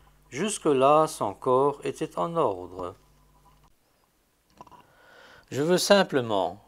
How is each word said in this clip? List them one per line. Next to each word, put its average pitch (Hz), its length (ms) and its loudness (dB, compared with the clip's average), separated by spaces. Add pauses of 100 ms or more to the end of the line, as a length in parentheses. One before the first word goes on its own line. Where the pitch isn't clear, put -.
(300)
jusque-là, 151 800 2
son 104 260 -6
corps 135 500 0
était 139 340 -10
en 170 200 -6
ordre. 90 580 -6 (2500)
Je 127 100 -4
veux 170 160 2
simplement 117 920 2